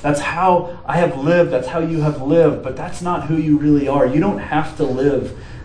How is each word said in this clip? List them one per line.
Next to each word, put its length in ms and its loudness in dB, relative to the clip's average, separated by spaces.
that's 180 0
how 640 0
I 120 -2
have 220 0
lived, 340 2
that's 160 -2
how 100 -4
you 220 -2
have 200 -2
lived, 440 2
but 100 -6
that's 260 -8
not 260 -4
who 100 0
you 220 2
really 280 2
are. 200 2
You 120 0
don't 220 0
have 380 -4
to 40 0
live 580 -2